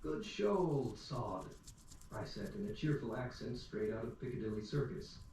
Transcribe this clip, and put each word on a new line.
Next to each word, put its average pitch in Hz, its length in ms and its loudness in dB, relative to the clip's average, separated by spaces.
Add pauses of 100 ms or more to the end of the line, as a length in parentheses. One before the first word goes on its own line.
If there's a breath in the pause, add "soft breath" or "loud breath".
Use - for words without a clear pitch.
Good 156 220 0
show, 208 320 4
old 147 420 4
sod, - 520 -4 (600)
I - 140 -4
said - 340 -4
in 101 80 0
a 104 60 -2
cheerful 120 420 2
accent 127 440 -2
straight 107 340 0
out 113 120 0
of 117 140 -4
Piccadilly 107 460 -2
Circus. - 540 -2 (140)